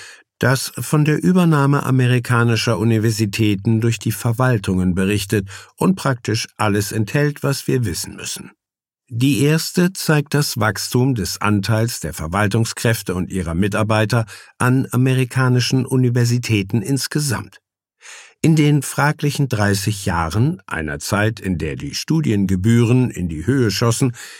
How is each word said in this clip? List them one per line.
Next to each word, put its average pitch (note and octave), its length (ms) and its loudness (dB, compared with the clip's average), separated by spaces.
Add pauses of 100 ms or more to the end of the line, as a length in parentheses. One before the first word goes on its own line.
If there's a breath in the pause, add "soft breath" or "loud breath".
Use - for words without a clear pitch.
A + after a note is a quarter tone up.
(380 loud breath)
das B2 400 0
von D3+ 260 0
der D3+ 200 2
Übernahme D#3+ 580 4
amerikanischer A#2+ 960 2
Universitäten G#2+ 1040 0
durch A#2 160 0
die - 140 -4
Verwaltungen A2 840 0
berichtet G2 560 0 (280 loud breath)
und - 180 2
praktisch A#2+ 520 -4 (100)
alles G#2 340 0
enthält, D3 500 -2
was C#3 260 -4
wir C3 180 0
wissen F#2 300 -6
müssen. - 360 -12 (580)
Die B2 300 0
erste D#3+ 540 0
zeigt D3+ 400 0
das C#3+ 260 0
Wachstum B2 560 0
des F#2 240 -6
Anteils A2 640 0
der D#2 120 -6
Verwaltungskräfte G#2 1000 -2
und F2+ 160 -4
ihrer E2 220 -4
Mitarbeiter G#2+ 720 0 (320 loud breath)
an B2+ 340 2
amerikanischen B2+ 920 2
Universitäten A#2+ 960 0
insgesamt. B2+ 800 -4 (800 loud breath)
In D#3 160 4
den D3 240 4
fraglichen C#3+ 680 0
dreißig G2+ 580 0
Jahren, F#2+ 640 -2
einer D2+ 320 -6
Zeit, G#2+ 400 -2
in F#2 180 -2
der D2+ 200 -6
die C#2 180 -10
Studiengebühren A#2 1120 2
in F2+ 200 -6
die D#2+ 160 -8
Höhe B2 260 2
schossen, A#2+ 400 0 (280 loud breath)